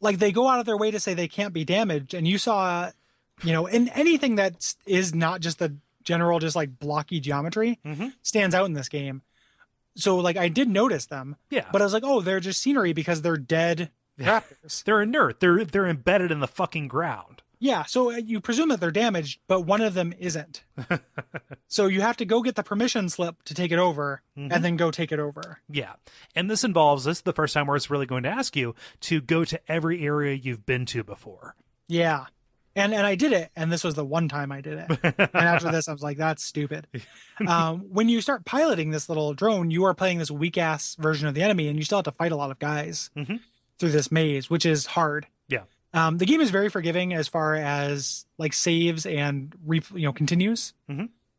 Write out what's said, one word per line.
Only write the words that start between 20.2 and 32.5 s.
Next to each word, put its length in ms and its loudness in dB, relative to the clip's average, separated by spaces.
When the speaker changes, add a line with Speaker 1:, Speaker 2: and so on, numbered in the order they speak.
Speaker 2:
<laughs> 240 -4
Speaker 1:
So 160 2
you 140 2
have 160 0
to 80 -4
go 160 2
get 160 -2
the 60 0
permission 480 0
slip 340 -6
to 100 -12
take 180 -2
it 60 4
over, 440 0
Speaker 2:
Mm-hmm. 140 -6
Speaker 1:
and 120 2
then 120 0
go 140 2
take 220 -4
it 60 -2
over. 500 -10
Speaker 2:
Yeah. 260 -8
And 140 -2
this 160 0
involves, 400 4
this 140 0
is 40 -12
the 120 -2
first 180 0
time 140 2
where 100 0
it's 140 -4
really 160 -2
going 160 -4
to 80 -4
ask 260 -4
you 180 -2
to 200 0
go 240 0
to 160 -6
every 360 -2
area 280 0
you've 300 -8
been 220 0
to 180 -4
before. 520 -18
Speaker 1:
Yeah. 380 0